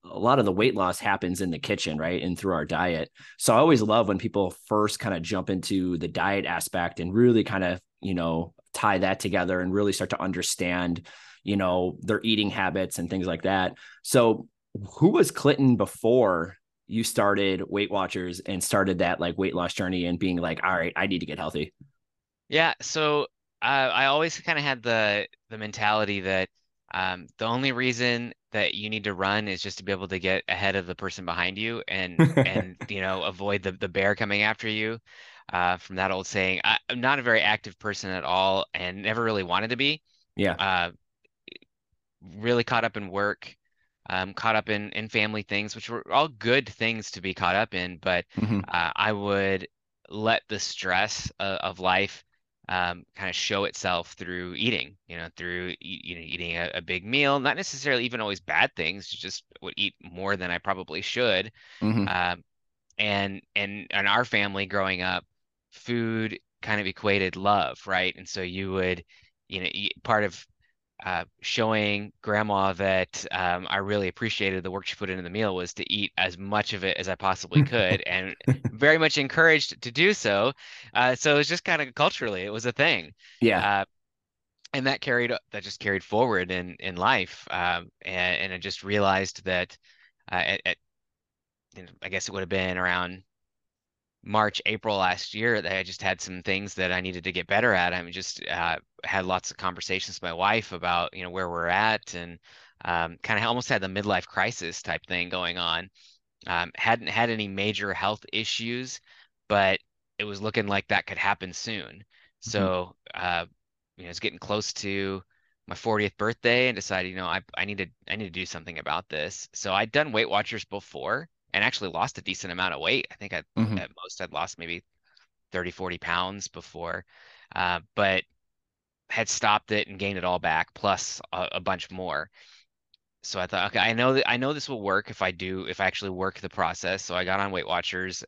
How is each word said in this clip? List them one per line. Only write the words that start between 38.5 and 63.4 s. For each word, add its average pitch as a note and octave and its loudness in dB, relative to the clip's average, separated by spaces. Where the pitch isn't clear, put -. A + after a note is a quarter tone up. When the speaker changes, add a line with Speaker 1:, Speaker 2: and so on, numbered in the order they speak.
Speaker 2:
and F2+ -6
never A2 0
really G#2+ 0
wanted F#2 0
to B2 0
be. C#3+ 0
Speaker 1:
Yeah. F#2+ 2
Speaker 2:
Uh, F2+ 0
really A#2+ 4
caught A#2 2
up A2+ -2
in G2+ -8
work, G2+ -2
um, F#2+ -2
caught A2+ 0
up G#2+ 0
in, G#2 -2
in G#2+ -6
family G#2+ 0
things, G#2 -4
which A2+ -12
were A2+ -6
all C#3+ 4
good A#2 2
things A2+ -4
to F2+ -12
be F2+ -4
caught F2+ 2
up G#2 2
in. F2+ -4
But, F2+ 0
Speaker 1:
Mm-hmm. G#2+ 0
Speaker 2:
uh, E2+ 0
I G#2+ 2
would G2 0
let G#2+ 2
the G#2 -6
stress - -2
o-, G2 -2
of F#2 -4
life, F#2 2
um, F2+ -2
kinda F#2+ -6
show G2 0
itself F2 -4
through F2+ -8
eating, G2 -2
you F2 -14
know, E2 -10
through F2+ -6
e-, F2+ -12
you F2 -12
know, E2 -14
eating E2+ -6
a, E2+ -4
a F2 -6
big F#2 -6
meal, C#3 2
not C3+ 0
necessarily C3+ -2
even A#2+ -4
always G2+ -2
bad F2 0
things, F2+ -6
just - -10
would - -10
eat G2+ -2
more F#2 -4
than F2+ -4
I F2 -2
probably F#2 -4
should. A2 0
Speaker 1:
Mm-hmm. G#2+ 2
Speaker 2:
Um, F2+ 0
and, G2+ 0